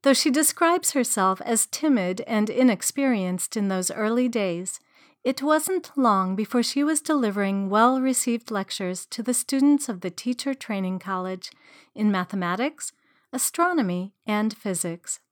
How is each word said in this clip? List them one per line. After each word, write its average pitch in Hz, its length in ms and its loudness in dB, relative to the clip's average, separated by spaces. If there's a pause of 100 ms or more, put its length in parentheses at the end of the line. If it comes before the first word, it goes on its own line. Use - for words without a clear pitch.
Though 277 100 6
she 262 200 2
describes 339 580 2
herself 190 520 0
as 226 240 0
timid 196 560 0
and 214 280 0
inexperienced 226 1040 2
in 202 120 0
those 185 240 0
early 233 360 0
days, 185 520 -4 (420)
it 262 200 -2
wasn't 311 560 0
long 190 360 2
before 220 280 0
she 277 200 -2
was 302 200 0
delivering 202 680 0
well-received 247 800 2
lectures 190 540 -6
to - 180 -10
the 247 120 -2
students 285 520 4
of 185 140 -6
the 185 80 -4
Teacher 247 460 -4
Training 190 440 -4
College 185 520 -6 (440)
in 208 160 2
mathematics, 190 840 -4 (360)
astronomy, 254 840 -2 (120)
and 214 300 -2
physics. 175 640 -6 (100)